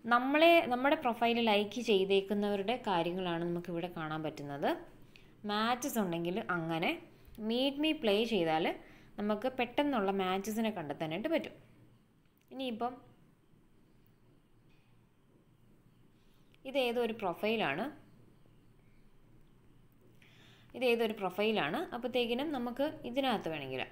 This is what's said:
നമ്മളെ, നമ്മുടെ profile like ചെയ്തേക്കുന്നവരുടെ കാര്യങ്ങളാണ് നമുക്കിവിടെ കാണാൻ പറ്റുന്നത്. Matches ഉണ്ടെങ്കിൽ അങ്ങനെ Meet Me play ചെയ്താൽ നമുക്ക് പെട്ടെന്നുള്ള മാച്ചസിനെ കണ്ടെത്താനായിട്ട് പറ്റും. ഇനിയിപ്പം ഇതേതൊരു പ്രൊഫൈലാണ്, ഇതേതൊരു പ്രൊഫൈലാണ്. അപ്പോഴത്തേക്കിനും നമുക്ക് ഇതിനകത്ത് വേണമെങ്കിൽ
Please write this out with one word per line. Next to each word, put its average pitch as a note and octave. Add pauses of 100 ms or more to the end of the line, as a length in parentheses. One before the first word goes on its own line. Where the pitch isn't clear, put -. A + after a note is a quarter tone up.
(120)
നമ്മളെ, C#4 (220)
നമ്മുടെ C4+
profile A#3 (140)
like G#3
ചെയ്തേക്കുന്നവരുടെ G3 (120)
കാര്യങ്ങളാണ് F3
നമുക്കിവിടെ F3
കാണാൻ D#3
പറ്റുന്നത്. D3 (840)
Matches A#3+
ഉണ്ടെങ്കിൽ E3+ (220)
അങ്ങനെ E3 (580)
Meet C4
Me D#4 (100)
play G#3 (180)
ചെയ്താൽ E3 (540)
നമുക്ക് G#3 (100)
പെട്ടെന്നുള്ള A#3+ (120)
മാച്ചസിനെ G#3
കണ്ടെത്താനായിട്ട് D#3+
പറ്റും. - (960)
ഇനിയിപ്പം B3 (3750)
ഇതേതൊരു A#3+
പ്രൊഫൈലാണ്, G#3+ (3000)
ഇതേതൊരു A#3
പ്രൊഫൈലാണ്. G3+ (160)
അപ്പോഴത്തേക്കിനും A#3+
നമുക്ക് A#3+ (240)
ഇതിനകത്ത് A#3+
വേണമെങ്കിൽ C3 (100)